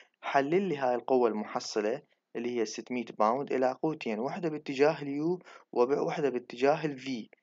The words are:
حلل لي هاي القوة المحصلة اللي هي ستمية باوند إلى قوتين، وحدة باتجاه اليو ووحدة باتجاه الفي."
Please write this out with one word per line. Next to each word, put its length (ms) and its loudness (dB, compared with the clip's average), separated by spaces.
حلل 400 2
لي 160 -2
هاي 180 2
القوة 340 4
المحصلة 720 -2
اللي 240 -4
هي 60 0
ستمية 400 -6
باوند 340 2
إلى 180 2
قوتين، 480 -2
وحدة 300 -4
باتجاه 520 0
اليو 380 -2
ووحدة 580 2
باتجاه 560 0
الفي." 440 -6